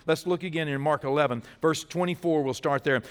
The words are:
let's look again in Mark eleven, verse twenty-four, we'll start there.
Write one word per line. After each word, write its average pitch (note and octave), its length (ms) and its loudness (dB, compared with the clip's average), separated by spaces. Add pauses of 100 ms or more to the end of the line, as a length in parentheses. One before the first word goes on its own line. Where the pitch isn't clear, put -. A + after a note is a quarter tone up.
let's D#3+ 180 0
look F3+ 180 -2
again D#3+ 240 -4
in C#3 140 -2
Mark D3 220 0
eleven, C3+ 400 2 (180)
verse D#3 220 0
twenty-four, E3+ 580 0
we'll C3 140 0
start C#3+ 280 0
there. C3 280 2